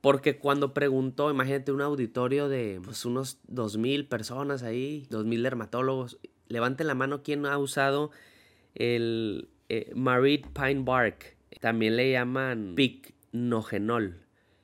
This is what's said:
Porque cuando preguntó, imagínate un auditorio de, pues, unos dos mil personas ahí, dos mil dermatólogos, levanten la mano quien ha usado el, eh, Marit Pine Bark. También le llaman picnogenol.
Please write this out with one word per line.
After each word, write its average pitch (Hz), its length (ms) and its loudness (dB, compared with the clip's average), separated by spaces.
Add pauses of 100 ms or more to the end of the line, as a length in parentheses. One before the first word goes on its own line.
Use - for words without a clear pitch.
Porque 139 380 4
cuando 139 340 2
preguntó, 139 560 2
imagínate 135 420 0
un 139 100 0
auditorio 139 680 0
de, 110 340 -4
pues, 104 220 -10
unos 127 420 -4
dos 110 300 -4
mil 139 300 0
personas 127 560 -4
ahí, 131 460 -6
dos 110 160 -4
mil 117 180 0
dermatólogos, 127 760 -2 (280)
levanten 127 400 -2
la 139 80 0
mano 139 260 -2
quien 143 240 -2
ha 143 120 0
usado 139 540 2 (640)
el, 117 760 0 (200)
eh, - 260 -4
Marit 131 520 4
Pine 135 360 0
Bark. 123 540 0 (220)
También 113 360 2
le 127 160 4
llaman 123 640 -2
picnogenol. 113 1500 -2 (380)